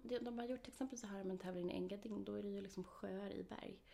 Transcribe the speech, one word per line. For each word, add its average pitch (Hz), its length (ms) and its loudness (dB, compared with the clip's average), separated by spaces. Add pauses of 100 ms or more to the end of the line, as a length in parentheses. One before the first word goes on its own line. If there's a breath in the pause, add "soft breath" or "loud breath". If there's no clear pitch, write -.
de, 240 160 2
de 240 200 2
har 240 80 2
gjort, 247 160 0
till - 100 -8
exempel 262 260 0
så 220 80 -4
har 196 120 -2
de 190 120 2
en 185 80 2
tävling 180 340 2
i - 20 2
Engadin, 202 500 2
då 208 100 0
är 208 80 2
det 202 60 0
ju 202 120 2
liksom 185 240 -2
sjöar 196 460 -2
i - 120 0
berg. 196 360 -4 (160 loud breath)